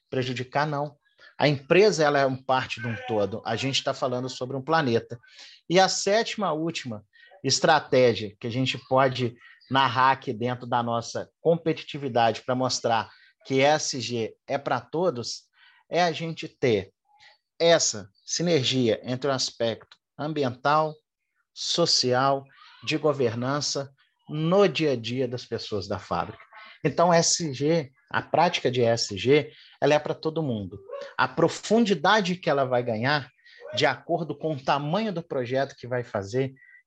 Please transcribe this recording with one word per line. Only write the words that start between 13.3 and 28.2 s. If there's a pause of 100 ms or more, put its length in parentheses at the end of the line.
que
E
S
G (120)
é
pra
todos, (420)
é
a
gente
ter (680)
essa (160)
sinergia
entre
o
aspecto (200)
ambiental, (580)
social, (400)
de
governança, (360)
no
dia
a
dia
das
pessoas
da
fábrica. (420)
Então,
E
S
G, (180)
a